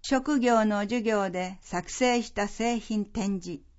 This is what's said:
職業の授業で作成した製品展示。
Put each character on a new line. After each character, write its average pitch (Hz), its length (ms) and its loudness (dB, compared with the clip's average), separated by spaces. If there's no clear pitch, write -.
職 269 380 2
業 233 260 6
の 208 160 2
授 220 200 -2
業 208 280 0
で 185 320 -6
作 - 300 -6
成 247 300 2
し - 100 -8
た 202 160 -2
製 233 320 -2
品 214 260 -4
展 196 360 -4
示。 170 200 -10